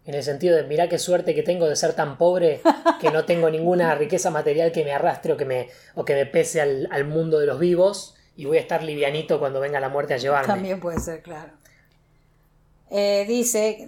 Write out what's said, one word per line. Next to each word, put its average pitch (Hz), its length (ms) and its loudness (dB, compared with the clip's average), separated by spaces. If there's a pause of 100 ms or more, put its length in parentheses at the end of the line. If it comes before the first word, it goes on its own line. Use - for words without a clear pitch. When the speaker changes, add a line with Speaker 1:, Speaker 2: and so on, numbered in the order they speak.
Speaker 1:
en 147 100 -12
el 143 80 -4
sentido 151 340 2
de, 147 60 2
"Mirá 156 260 0
qué 175 100 -2
suerte 175 340 0
que 147 100 0
tengo 175 260 0
de 143 80 0
ser 165 160 0
tan 147 240 -4
pobre, 170 440 2 (380)
que 156 120 2
no 156 140 2
tengo 170 240 2
ninguna 165 460 2
Speaker 2:
<laughs> - 0 -
Speaker 1:
riqueza 156 340 0
material 156 440 0
que 160 100 -2
me 143 80 -2
arrastre 156 420 -2
o 143 40 0
que 143 80 -2
me, 127 240 -4 (260)
o 151 80 -6
que 143 120 0
me 139 100 2
pese 160 360 0
al, 143 300 -2
al 143 140 -2
mundo 156 340 0
de 147 60 4
los 135 140 -2
vivos, 175 560 2 (220)
y 143 80 -12
voy 156 120 2
a - 40 4
estar 160 220 -2
livianito 151 560 -2
cuando 135 200 -2
venga 143 200 -2
la 135 100 -2
muerte 143 240 -2
a 131 40 0
llevarme". 139 360 0
Speaker 2:
También 190 260 -4
puede 170 200 -6
ser, 165 240 -10
claro. 156 300 -18 (1400)
Eh, 202 360 2
dice, 220 600 0